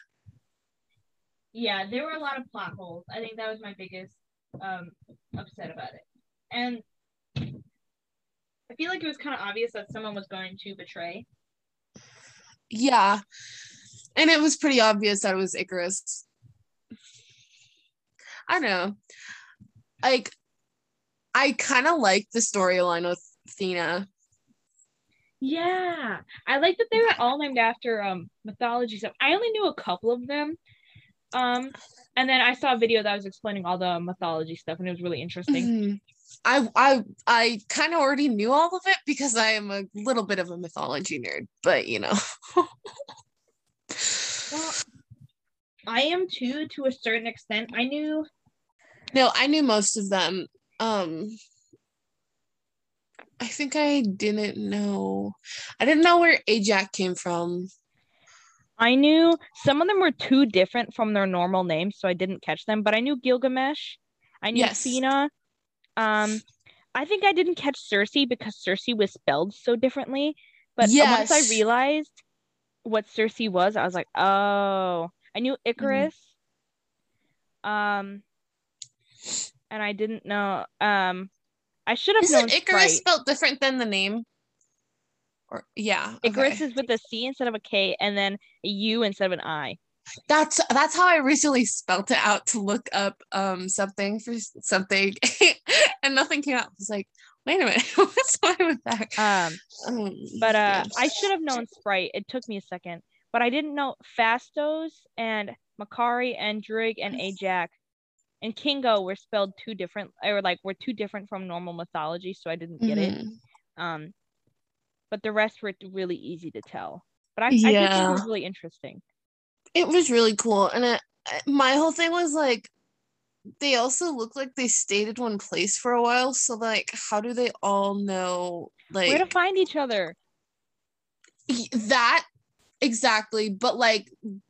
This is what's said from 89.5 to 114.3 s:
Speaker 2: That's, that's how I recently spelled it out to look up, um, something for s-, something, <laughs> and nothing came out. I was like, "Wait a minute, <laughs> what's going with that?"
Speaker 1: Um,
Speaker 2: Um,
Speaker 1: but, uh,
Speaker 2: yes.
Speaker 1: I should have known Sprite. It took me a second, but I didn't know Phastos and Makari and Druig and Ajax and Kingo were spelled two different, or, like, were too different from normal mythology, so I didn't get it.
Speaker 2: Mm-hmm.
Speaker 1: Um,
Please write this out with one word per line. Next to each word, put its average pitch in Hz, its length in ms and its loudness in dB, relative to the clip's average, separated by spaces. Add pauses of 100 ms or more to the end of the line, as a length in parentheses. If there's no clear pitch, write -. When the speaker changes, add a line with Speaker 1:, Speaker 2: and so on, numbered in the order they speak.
Speaker 2:
That's, 311 320 4 (100)
that's 277 260 2
how 359 120 6
I 349 100 6
recently 269 480 4
spelled 185 440 -2
it 247 80 4
out - 300 2
to 233 140 -2
look 202 320 -2
up, 196 280 -2 (100)
um, 190 380 -2
something 202 500 -2
for 233 120 -10
s-, 226 200 -8 (100)
something, 196 520 0 (460)
<laughs> 571 440 2
and 269 120 2
nothing 285 260 0
came 277 160 -2
out. 233 80 -2
I - 140 -20
was 196 100 -12
like, 202 180 -6 (380)
"Wait 359 160 2
a 285 40 4
minute, - 240 2
<laughs> - 60 -10
what's - 420 4
going 349 280 2
with 302 200 0
that?" 220 220 -4 (100)
Speaker 1:
Um, 190 420 2 (280)
Speaker 2:
Um, 214 260 -4 (260)
Speaker 1:
but, 220 160 4
uh, 202 280 4
Speaker 2:
yes. - 40 -8 (100)
Speaker 1:
I 254 120 2
should 403 220 -2
have 359 100 -2
known 254 260 -4
Sprite. 190 460 -2
It 208 140 -8
took 254 200 -8
me 208 100 -8
a 190 40 -10
second, 175 400 -12 (300)
but 233 120 2
I 240 80 2
didn't 302 240 -4
know 277 200 -4 (220)
Phastos 302 720 0 (280)
and 220 340 -4 (280)
Makari 240 600 -2
and 208 240 -4
Druig 226 380 -4
and 202 180 -6
Ajax 185 580 -4 (640)
and 220 140 -10
Kingo 254 460 0
were 185 140 -6
spelled 196 380 -4 (100)
two 220 120 -12
different, 185 360 -10 (120)
or, 202 180 -2
like, 180 220 -2
were 190 100 -8
too 247 200 -8
different 208 360 -10
from 190 180 -10
normal 175 260 -10
mythology, 170 600 -8
so - 160 -12
I 165 60 -4
didn't 170 280 -12
get 214 140 0
it. 196 160 0
Speaker 2:
Mm-hmm. - 720 -14
Speaker 1:
Um, 165 300 -8 (960)